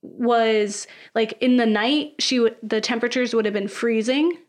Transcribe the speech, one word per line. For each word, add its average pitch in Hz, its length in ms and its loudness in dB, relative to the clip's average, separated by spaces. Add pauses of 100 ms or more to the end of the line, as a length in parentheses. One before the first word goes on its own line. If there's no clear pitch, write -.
was, 226 840 0 (280)
like, 220 260 0
in 254 160 4
the 233 100 4
night, 247 520 0
she - 200 -2
w-, 226 240 2
the 220 180 -2
temperatures 240 540 -2
would 226 100 2
have 208 100 -2
been 202 140 -2
freezing 240 680 0 (120)